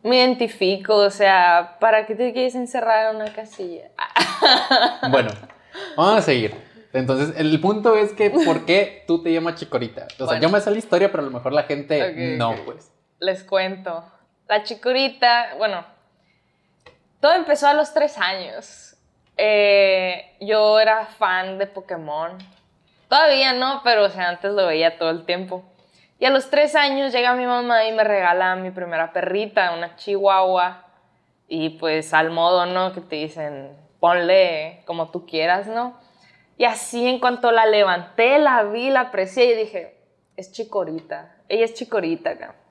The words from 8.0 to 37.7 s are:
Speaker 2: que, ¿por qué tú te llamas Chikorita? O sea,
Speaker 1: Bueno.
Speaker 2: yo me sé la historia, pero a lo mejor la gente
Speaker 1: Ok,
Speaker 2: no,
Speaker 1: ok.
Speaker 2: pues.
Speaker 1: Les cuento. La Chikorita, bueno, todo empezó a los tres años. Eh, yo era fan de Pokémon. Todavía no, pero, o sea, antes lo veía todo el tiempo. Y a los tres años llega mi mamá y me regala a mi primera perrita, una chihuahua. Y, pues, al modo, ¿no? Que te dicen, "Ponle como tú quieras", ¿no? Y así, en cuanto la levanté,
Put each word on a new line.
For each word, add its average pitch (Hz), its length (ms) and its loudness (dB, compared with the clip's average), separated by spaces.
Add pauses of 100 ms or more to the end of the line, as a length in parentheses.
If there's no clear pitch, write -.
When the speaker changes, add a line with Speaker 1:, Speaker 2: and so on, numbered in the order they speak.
Speaker 2:
que, 208 180 0
¿por 285 340 0
qué 196 420 0
tú 170 160 0
te 165 100 -2
llamas 165 240 -2
Chikorita? 120 580 -8
O - 20 -20
sea, 131 100 -8
Speaker 1:
Bueno. 123 160 -2
Speaker 2:
yo 160 80 2
me 208 100 2
sé 202 100 -2
la 214 80 0
historia, 190 320 0
pero 160 120 -6
a 139 40 -6
lo 131 60 -10
mejor 127 200 -6
la 147 120 0
gente 143 380 -2
Speaker 1:
Ok, 156 360 -6
Speaker 2:
no, 113 120 0
Speaker 1:
ok. 113 140 -6
Speaker 2:
pues. - 260 -16 (300)
Speaker 1:
Les 185 240 -4
cuento. 190 600 -4 (440)
La 214 140 0
Chikorita, 240 960 0
bueno, 196 260 -4 (1400)
todo 311 140 4
empezó 302 340 0
a 285 60 4
los 302 180 0
tres 294 260 0
años. 180 800 -8 (400)
Eh, 202 1040 2
yo 214 400 4
era 220 260 2
fan 190 520 -4
de 196 80 -4
Pokémon. 170 720 -10 (680)
Todavía 269 440 4
no, 262 320 -4
pero, 220 200 4
o 196 60 2
sea, 190 200 -4
antes 185 220 -6
lo 196 140 2
veía 165 320 0
todo 165 120 -2
el 165 160 -6
tiempo. 185 380 -6 (560)
Y 254 60 2
a 269 40 4
los 269 200 2
tres 294 260 2
años 277 360 0
llega 247 220 0
mi 247 120 -4
mamá 240 400 0
y 220 60 -4
me 220 120 0
regala 185 480 2
a 185 40 -2
mi 185 140 -8
primera 170 420 -6
perrita, 185 640 -2
una 170 220 -10
chihuahua. 190 880 0 (640)
Y, 160 220 -4
pues, 160 440 -4
al 160 160 2
modo, 175 360 2
¿no? 185 260 -2
Que 185 80 -12
te 160 160 -12
dicen, 147 600 -10 (220)
"Ponle 175 880 2
como 165 240 -8
tú 175 160 -12
quieras", 175 400 0
¿no? 240 280 -6 (640)
Y 240 80 2
así, 240 420 -2
en 254 100 -2
cuanto 247 320 0
la 226 160 4
levanté, 208 720 2